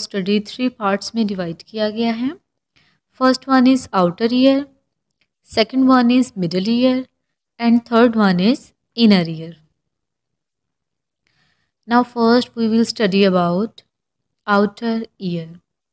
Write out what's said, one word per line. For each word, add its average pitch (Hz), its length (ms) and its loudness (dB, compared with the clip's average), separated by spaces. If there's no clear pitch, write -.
study 202 480 -4
three 254 200 -6
parts 202 340 -4
में 226 120 -2
डिवाइड 180 420 -8
किया 214 220 -4
गया 226 220 -4
है। 240 180 -6
First 254 320 0
one 254 220 4
is 247 180 -4
outer 185 460 0
ear, 269 260 2
second 254 420 0
one 247 240 4
is 247 200 0
middle 185 360 -4
ear, 254 320 0
and 233 320 2
third 226 320 4
one 180 240 2
is - 240 -4
inner 208 320 4
ear। 160 260 -12
Now 240 160 2
first 240 540 0
we 226 180 -2
will 226 100 4
study 196 400 0
about 185 600 0
outer 214 580 -2
ear। 170 300 -8